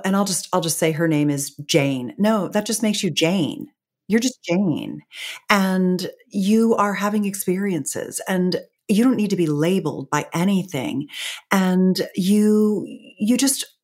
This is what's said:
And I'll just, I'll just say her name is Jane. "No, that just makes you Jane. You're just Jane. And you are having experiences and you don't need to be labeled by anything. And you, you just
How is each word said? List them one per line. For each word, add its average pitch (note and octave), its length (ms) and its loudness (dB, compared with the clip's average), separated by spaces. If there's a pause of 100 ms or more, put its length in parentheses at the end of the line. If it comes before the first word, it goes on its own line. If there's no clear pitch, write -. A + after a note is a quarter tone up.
And F#3+ 100 2
I'll G3+ 100 2
just, F#3+ 280 -4
I'll F3+ 80 2
just E3 180 -2
say D#3+ 140 2
her E3 160 0
name D3 200 2
is C#3 280 -4
Jane. C#3 640 0
"No, G#3 280 2
that G#3 200 -2
just A3+ 180 -2
makes G#3+ 180 0
you F#3+ 80 0
Jane. D#3+ 640 0 (360)
You're A3 120 2
just B3 240 -4
Jane. E3+ 580 -2 (480)
And F#3 580 2 (200)
you A3 480 2
are G3+ 180 0
having G#3 300 -2
experiences F#3+ 1040 -4
and F3+ 260 0 (320)
you G#3+ 160 4
don't B3+ 140 4
need G#3 140 0
to G3 60 0
be E3+ 120 2
labeled D3+ 600 0
by D3 220 -2
anything. D#3+ 760 -2 (420)
And F#3 500 2 (140)
you, G#3 680 2 (340)
you A3 180 2
just C#4 280 0 (200)